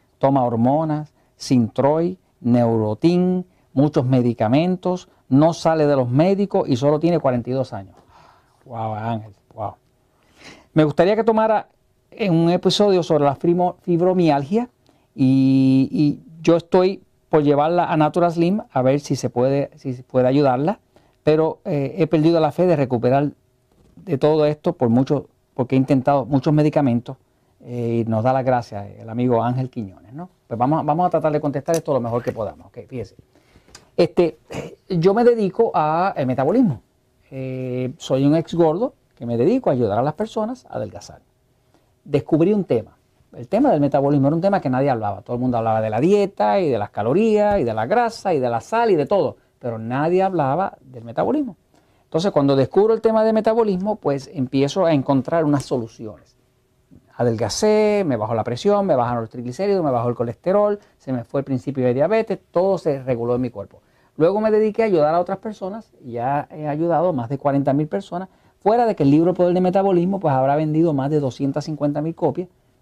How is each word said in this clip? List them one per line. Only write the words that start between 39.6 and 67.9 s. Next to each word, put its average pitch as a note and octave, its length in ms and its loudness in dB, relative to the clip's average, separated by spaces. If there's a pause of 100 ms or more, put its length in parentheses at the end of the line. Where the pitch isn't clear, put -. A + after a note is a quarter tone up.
a - 20 2
ayudar A2 240 0
a B2 60 0
las D3 100 -2
personas A3 540 -8
a - 80 -16
adelgazar. F#2 480 -12 (800)
Descubrí D#3+ 500 0
un G3+ 100 0
tema. - 320 -4 (400)
El A#2+ 120 -16
tema B3+ 240 2
del D3+ 100 2
metabolismo C#3 460 2
era D3+ 80 2
un E3 80 -2
tema G3 180 0
que C#3 80 -4
nadie C3 220 0
hablaba. G#2 320 -4
Todo A#2+ 140 -6
el B2 40 -4
mundo B2 160 0
hablaba A2+ 240 0
de A2 80 -2
la G#2+ 100 -2
dieta G3+ 600 0
y E3+ 100 0
de A#2 80 0
las G2+ 140 -6
calorías G3+ 680 0
y C#3+ 40 0
de A#2 100 -2
la A2 140 -4
grasa A3 480 -2
y C#3 40 0
de B2+ 80 -2
la A#2 140 -4
sal A3+ 300 -2
y F3+ 40 4
de C#3+ 120 0
todo, E3 300 0 (200)
pero A2+ 220 -8
nadie D3 420 -2
hablaba F3 600 -2
del B2+ 220 -20
metabolismo. G#3 520 -4 (480)
Entonces, F3 280 -2
cuando C#3 240 2
descubro F#3+ 380 2
el A3 80 -2
tema A3 220 2
de A3 100 2
metabolismo, G#3+ 640 0
pues C#3 360 -4
empiezo C#3 540 0
a E3 80 2
encontrar C#3+ 520 0
unas C#3+ 200 -2
soluciones. A2+ 720 -10 (800)
Adelgacé, G3+ 920 0
me C3 120 0
bajó A2 180 -4
la G#2+ 80 -2
presión, G3 420 0
me E3+ 100 2
bajaron A#2+ 260 0
los A2+ 100 -10
triglicéridos, E3+ 520 -4
me D3 60 0
bajó B2 200 0
el A#2+ 60 -4
colesterol, G3+ 640 -2 (220)
se - 120 -10
me A#2+ 120 -4
fue C#3 180 -4
el C3+ 40 -8
principio C3 400 -4
de B2 100 2
diabetes, G#3+ 420 0 (140)
todo F#3+ 260 0
se C#3 240 -4
reguló B2 320 -2
en B2 80 -2
mi B2+ 80 -4
cuerpo. - 320 -16 (340)
Luego F#3+ 260 0
me A3 100 0
dediqué G#3+ 320 0
a - 20 2
ayudar E3 300 2
a F3 40 2
otras F#3 200 -4
personas, G#3 520 -12 (120)
y C3 80 -14
ya B2+ 400 -4
he D3+ 160 -10
ayudado D#3+ 420 0
a F3 40 -2
más A#2+ 160 -6
de C#3 100 -6
cuarenta C#3 340 0
mil D3 140 0
personas, F#3 420 -8 (300)